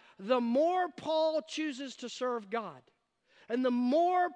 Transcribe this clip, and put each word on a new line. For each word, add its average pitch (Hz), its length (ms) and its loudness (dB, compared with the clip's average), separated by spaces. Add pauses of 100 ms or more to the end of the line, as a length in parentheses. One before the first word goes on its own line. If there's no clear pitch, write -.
(180)
the 240 240 0
more 320 480 2
Paul 311 520 0
chooses 285 560 -8
to 240 120 -12
serve 240 400 -6
God, 196 320 -8 (680)
and 254 140 0
the 247 80 2
more 339 640 2